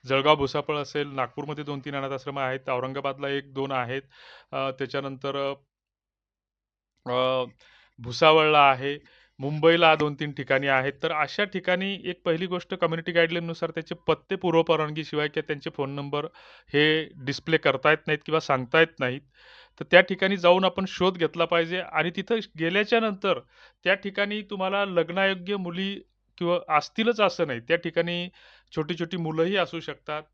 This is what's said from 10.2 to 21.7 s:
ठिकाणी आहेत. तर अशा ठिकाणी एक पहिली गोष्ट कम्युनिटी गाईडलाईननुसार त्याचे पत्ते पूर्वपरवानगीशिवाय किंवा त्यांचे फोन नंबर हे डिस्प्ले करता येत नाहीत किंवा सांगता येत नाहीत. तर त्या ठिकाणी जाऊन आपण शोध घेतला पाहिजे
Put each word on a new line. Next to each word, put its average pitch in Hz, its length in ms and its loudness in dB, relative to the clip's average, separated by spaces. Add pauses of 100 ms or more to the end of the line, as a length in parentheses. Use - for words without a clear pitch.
ठिकाणी 135 340 0
आहेत. 135 260 2 (100)
तर 160 100 -2
अशा 151 320 -2
ठिकाणी 190 600 -2
एक 175 200 -8
पहिली 170 220 0
गोष्ट 180 280 -6
कम्युनिटी 165 380 -2
गाईडलाईननुसार 165 580 0
त्याचे 160 240 -8
पत्ते 165 420 -2
पूर्वपरवानगीशिवाय 156 920 0
किंवा 151 180 -4
त्यांचे 151 240 -6
फोन 139 200 -6
नंबर 143 340 -6 (480)
हे 156 440 2
डिस्प्ले 143 400 -2
करता 143 340 4
येत 156 160 4
नाहीत 151 200 -2
किंवा 151 140 0
सांगता 131 400 2
येत 160 200 2
नाहीत. 131 200 -2 (600)
तर 151 100 -8
त्या 175 100 10
ठिकाणी 190 360 0
जाऊन 180 280 6
आपण 185 240 0
शोध 180 280 0
घेतला 165 280 0
पाहिजे 170 360 0